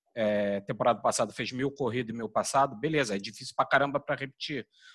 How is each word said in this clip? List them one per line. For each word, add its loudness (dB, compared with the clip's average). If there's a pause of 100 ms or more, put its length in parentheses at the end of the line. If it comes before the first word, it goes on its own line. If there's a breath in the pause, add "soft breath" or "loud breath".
(140)
é, 2
temporada 2
passada 0
fez -6
mil -2
corridas -2
e -8
mil -6
passado, 2
beleza, 0
é 0
difícil -10
pra 2
caramba 4
pra -4
repetir. -8 (280 soft breath)